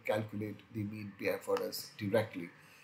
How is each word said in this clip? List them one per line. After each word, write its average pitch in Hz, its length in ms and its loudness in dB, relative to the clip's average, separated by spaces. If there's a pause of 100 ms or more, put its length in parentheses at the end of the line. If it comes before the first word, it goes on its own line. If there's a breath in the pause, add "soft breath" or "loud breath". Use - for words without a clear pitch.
calculate 107 560 -2 (140)
the 113 80 0
mean 104 360 -4
P 101 120 2
I 95 100 2
for 98 220 2
us - 360 -4
directly. 101 520 2 (340 soft breath)